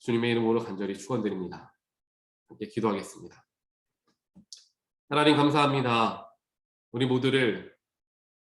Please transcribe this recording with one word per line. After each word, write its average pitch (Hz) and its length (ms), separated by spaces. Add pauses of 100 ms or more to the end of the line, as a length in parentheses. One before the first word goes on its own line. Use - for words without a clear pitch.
주님의 120 320
이름으로 113 280
간절히 98 360
축원드립니다. 95 800 (760)
함께 104 200
기도하겠습니다. 95 760 (1600)
하나님, 147 280
감사합니다. 135 920 (640)
우리 123 140
모두를 127 680 (800)